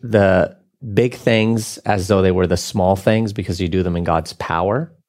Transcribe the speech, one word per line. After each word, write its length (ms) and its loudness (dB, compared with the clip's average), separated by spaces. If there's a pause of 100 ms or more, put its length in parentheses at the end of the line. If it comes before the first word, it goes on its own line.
the 560 2 (360)
big 220 2
things 640 0
as 280 -2
though 140 4
they 100 4
were 160 2
the 100 0
small 380 0
things 380 0
because 280 -6
you 80 0
do 140 0
them 120 -2
in 80 -2
God's 300 -2
power 580 -4 (180)